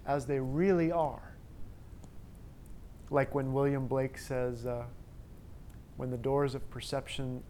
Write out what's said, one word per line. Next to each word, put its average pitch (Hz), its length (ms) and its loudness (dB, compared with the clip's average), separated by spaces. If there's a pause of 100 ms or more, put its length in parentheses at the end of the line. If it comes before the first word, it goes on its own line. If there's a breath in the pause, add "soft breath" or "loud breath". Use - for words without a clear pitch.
as 139 200 4
they 139 120 2
really 165 520 6
are. 156 440 0 (1800)
Like 139 240 4
when 135 180 2
William 139 340 4
Blake 135 320 0
says, 123 480 -2
uh, 120 200 -2 (1080)
"When 127 140 -2
the 127 60 0
doors 135 380 4
of 135 160 -4
perception 127 800 -2